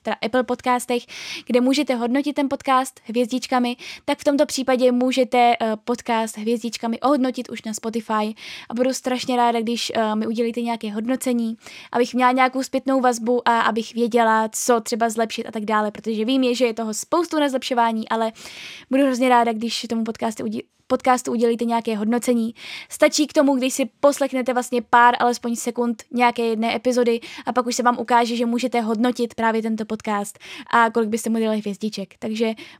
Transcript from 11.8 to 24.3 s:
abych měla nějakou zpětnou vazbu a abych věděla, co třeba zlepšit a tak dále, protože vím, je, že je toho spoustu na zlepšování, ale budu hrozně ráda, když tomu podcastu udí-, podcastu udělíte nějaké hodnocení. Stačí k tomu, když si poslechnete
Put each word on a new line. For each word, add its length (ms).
abych 220
měla 180
nějakou 320
zpětnou 380
vazbu 460
a 140
abych 320
věděla, 580
co 300
třeba 280
zlepšit 360
a 60
tak 140
dále, 260
protože 340
vím, 180
je, 120
že 100
je 80
toho 200
spoustu 460
na 100
zlepšování, 600
ale 220
budu 140
hrozně 260
ráda, 240
když 360
tomu 140
podcastu 400
udí-, 200
podcastu 380
udělíte 340
nějaké 320
hodnocení. 580
Stačí 380
k 60
tomu, 220
když 180
si 160
poslechnete 540